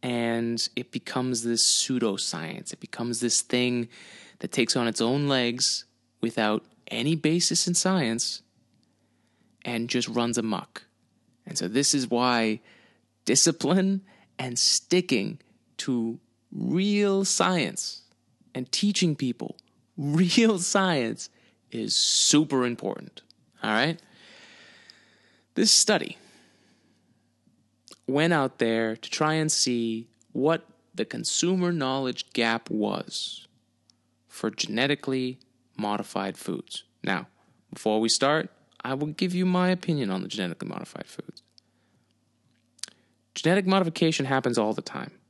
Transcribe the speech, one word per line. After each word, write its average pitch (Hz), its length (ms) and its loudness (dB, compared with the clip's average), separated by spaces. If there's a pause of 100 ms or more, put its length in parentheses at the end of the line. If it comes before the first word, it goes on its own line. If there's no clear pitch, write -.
and 117 720 -2
it - 160 -6
becomes 127 520 -2
this 117 220 0
pseudoscience. - 1080 -2
It - 60 -18
becomes 117 420 -6
this 120 200 0
thing 123 460 0 (520)
that - 120 -8
takes 113 240 0
on 120 120 0
its 110 140 -2
own 139 260 2
legs 123 580 0 (360)
without 110 420 0 (240)
any 131 280 0
basis 165 520 0
in 175 60 0
science 151 680 0 (1200)
and 120 260 -4
just 123 180 0
runs 120 300 0
amok. 107 460 -4 (600)
And - 120 -8
so - 100 -4
this 135 260 2
is 131 160 0
why 120 520 2 (640)
discipline 185 760 2 (360)
and 123 220 -6
sticking - 800 0 (380)
to 117 420 -2 (320)
real 196 760 2
science - 800 0 (500)
and 127 180 -6
teaching 185 440 2
people - 420 -4 (400)
real 175 640 4
science 165 680 0 (420)
is 110 240 -2
super 147 680 4
important, - 560 -6 (420)
all 110 80 0
right? 143 280 2 (1600)
This - 160 4
study - 460 2 (1900)
went 151 260 2
out 135 260 0
there 113 360 2
to - 140 -16
try 156 240 0
and 156 180 0
see 117 560 0 (260)
what 160 320 0 (280)
the 117 120 -4
consumer 175 680 0
knowledge 131 600 -2
gap 113 360 0
was - 800 -4 (800)
for - 220 -6
genetically 131 880 -2 (380)
modified 98 600 -4
foods. - 460 -10 (200)
Now, 98 240 -4 (460)
before 110 260 0
we 113 100 2
start, 151 400 2 (340)
I 127 100 -4
will 143 140 -4
give 175 260 -4
you 180 120 0
my 180 240 2
opinion 160 420 -2
on 95 100 -2
the 92 60 -8
genetically 92 400 -6
modified - 400 -10
foods. - 340 -18 (1900)
Genetic 185 320 2
modification 170 600 2
happens 131 320 0
all 107 160 2
the - 80 -6
time. - 300 -10 (180)